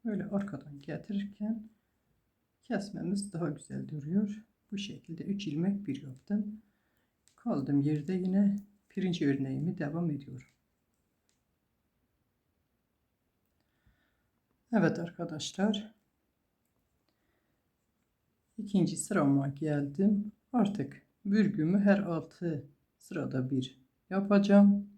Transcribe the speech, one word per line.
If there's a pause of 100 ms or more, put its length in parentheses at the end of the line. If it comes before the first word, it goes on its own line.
Böyle
arkadan
getirirken (960)
kesmemiz
daha
güzel
duruyor. (280)
Bu
şekilde
üç
ilmek
bir
yaptım. (760)
Kaldığım
yerde
yine (400)
birinci
örneğimi
devam
ediyorum. (4000)
Evet
arkadaşlar. (2750)
İkinci
sırama
geldim. (200)
Artık (220)
bürgümü
her
altı (320)
sırada
bir (300)
yapacağım.